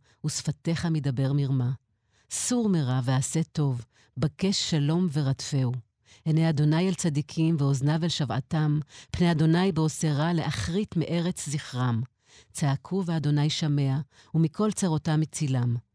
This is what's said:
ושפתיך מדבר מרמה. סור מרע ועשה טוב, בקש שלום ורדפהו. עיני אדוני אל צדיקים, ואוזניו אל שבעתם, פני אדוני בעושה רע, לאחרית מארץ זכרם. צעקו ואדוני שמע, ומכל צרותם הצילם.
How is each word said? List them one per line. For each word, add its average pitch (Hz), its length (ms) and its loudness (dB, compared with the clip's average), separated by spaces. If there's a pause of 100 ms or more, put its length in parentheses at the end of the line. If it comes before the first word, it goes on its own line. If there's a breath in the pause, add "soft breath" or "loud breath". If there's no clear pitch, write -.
(260 soft breath)
ושפתיך - 600 -4
מדבר 139 460 0
מרמה. 135 380 2 (600)
סור 240 380 0
מרע 131 360 2
ועשה 135 380 0 (100)
טוב, 131 320 -2 (320 soft breath)
בקש 190 540 -2
שלום 165 420 2
ורדפהו. 135 600 0 (520 soft breath)
עיני 160 240 4
אדוני 151 400 2
אל 185 60 0
צדיקים, 160 640 0
ואוזניו 143 460 2
אל 175 40 0
שבעתם, 151 720 -2 (300 loud breath)
פני 175 200 2
אדוני 170 420 4
בעושה 156 400 0
רע, 156 200 0
לאחרית 165 640 -2
מארץ 170 520 -2
זכרם. 123 520 -2 (520 loud breath)
צעקו 160 540 -2
ואדוני 151 440 0
שמע, 143 480 0 (360 soft breath)
ומכל 165 380 0
צרותם 156 500 0
הצילם. 131 540 0 (180)